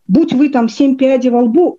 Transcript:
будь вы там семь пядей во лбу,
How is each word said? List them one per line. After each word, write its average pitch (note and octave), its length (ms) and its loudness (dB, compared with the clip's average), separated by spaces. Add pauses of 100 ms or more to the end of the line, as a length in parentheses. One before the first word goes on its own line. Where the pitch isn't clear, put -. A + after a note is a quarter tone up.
будь D#4 240 0
вы C4+ 160 0
там A#3 200 -2
семь C4+ 280 -2
пядей C4 340 0
во A#3+ 120 0
лбу, C4 360 0